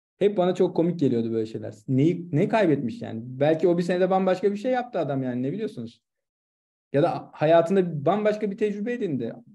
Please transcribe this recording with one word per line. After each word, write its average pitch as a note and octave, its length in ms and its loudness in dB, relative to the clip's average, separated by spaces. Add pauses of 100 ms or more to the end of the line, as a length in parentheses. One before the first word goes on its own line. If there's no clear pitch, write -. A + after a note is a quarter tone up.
(200)
Hep G3+ 180 2
bana F3+ 180 2
çok F3 200 2
komik E3+ 240 0
geliyordu A#2 320 0
böyle A2+ 140 -2
şeyler. G#2+ 300 -10 (120)
Neyi, D3 440 2
ne E3 160 2
kaybetmiş E3+ 540 0
yani? A2 220 -10
Belki C#3+ 440 0
o F3 100 4
bir F3+ 60 0
senede F3+ 260 0
bambaşka F#3+ 420 2
bir G3+ 60 -4
şey B3+ 140 -2
yaptı B3 280 -4
adam C#3 240 -2
yani, B2 200 -4
ne C#3 80 -2
biliyorsunuz? E3 500 -10 (920)
Ya C#3+ 100 4
da - 300 -2
hayatında E3 720 4
bambaşka G#3 460 0
bir G3 60 -10
tecrübe G#3 360 -2
edindi. D3+ 400 -4 (220)